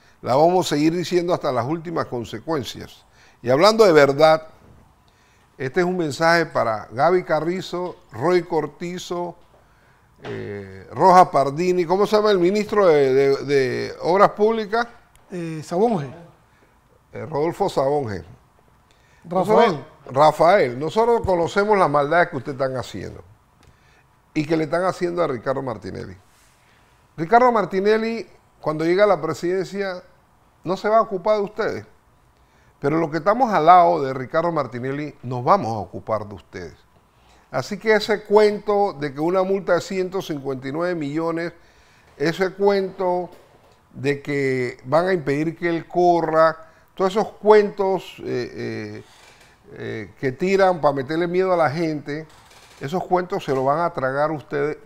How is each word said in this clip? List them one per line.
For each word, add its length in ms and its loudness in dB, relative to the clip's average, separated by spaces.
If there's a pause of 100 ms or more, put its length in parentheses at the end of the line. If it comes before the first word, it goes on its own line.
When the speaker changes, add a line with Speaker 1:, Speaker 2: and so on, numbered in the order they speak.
(220)
Speaker 1:
la 140 0
vamos 300 4
a 100 -2
seguir 180 2
diciendo 400 0
hasta 200 -2
las 120 0
últimas 420 -6
consecuencias. 1000 -8 (360)
Y 80 -6
hablando 360 6
de 80 6
verdad, 520 6 (1120)
este 220 -4
es 60 2
un 100 -2
mensaje 520 2
para 440 -2
Gaby 320 2
Carrizo, 720 -4 (160)
Roy 320 0
Cortizo, 960 -8 (840)
eh, 680 -14
Rojas 380 6
Pardini, 560 0
¿cómo 200 0
se 120 2
llama 140 2
el 80 2
ministro 480 2
de, 260 4
de, 320 2
de 560 -2
Obras 300 4
Públicas? 540 -2 (460)
Speaker 2:
Eh, 320 -10
Sabonge. 500 -2 (1000)
Speaker 1:
Eh, 140 -12
Rodolfo 440 -2
Sabonge. 560 -2 (1000)
Speaker 2:
Rafael. 480 2
Speaker 1:
Nosotros, 140 -8 (260)
Rafael, 640 4
nosotros 480 0
conocemos 520 0
las 120 4
maldades 380 2
que 80 -12
ustedes 240 -8
están 160 -4
haciendo 480 -10 (1120)
y 120 -2
que 120 0
le 80 0
están 180 -2
haciendo 400 -2
a 40 -2
Ricardo 340 -4
Martinelli. 540 -10 (1000)
Ricardo 380 4
Martinelli, 760 0 (320)
cuando 240 -4
llega 220 4
a 20 4
la 140 2
presidencia, 840 -6 (640)
no 100 -2
se 140 -4
va 80 4
a 40 4
ocupar 360 -2
de 60 -2
ustedes. 420 -6 (960)
Pero 160 0
los 120 -2
que 80 -4
estamos 360 0
al 120 2
lado 380 6
de 100 -4
Ricardo 380 -2
Martinelli, 720 -6
nos 180 -8
vamos 280 2
a 100 -4
ocupar 480 -6
de 80 -16
ustedes. 400 -16 (720)
Así 300 -8
que 140 2
ese 300 0
cuento 680 2
de 220 -8
que 80 -8
una 220 0
multa 320 0
de 60 0
ciento 400 -6
cincuenta 460 -8
y 60 -8
nueve 220 -4
millones, 580 -4 (640)
ese 340 0
cuento 800 0 (640)
de 280 -4
que 640 -4
van 240 0
a 60 0
impedir 440 -2
que 120 -4
él 180 -4
corra, 760 2 (320)
todos 160 0
esos 220 0
cuentos, 840 2
eh, 40 -14 (300)
eh, 500 -10 (720)
eh, 440 -12
que 140 -2
tiran 480 2
para 140 2
meterle 340 -4
miedo 240 0
a 60 2
la 120 2
gente, 560 -6 (540)
esos 240 -6
cuentos 400 -2
se 100 -2
los 120 0
van 160 0
a 100 -2
tragar 400 0
ustedes 540 -6